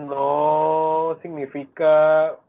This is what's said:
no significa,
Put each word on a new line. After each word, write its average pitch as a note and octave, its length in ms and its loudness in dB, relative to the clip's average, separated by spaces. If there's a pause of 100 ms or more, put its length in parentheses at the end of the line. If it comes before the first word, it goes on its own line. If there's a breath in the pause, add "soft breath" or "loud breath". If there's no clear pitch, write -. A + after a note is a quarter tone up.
no D#3 1160 -2
significa, D#3 1120 0 (120)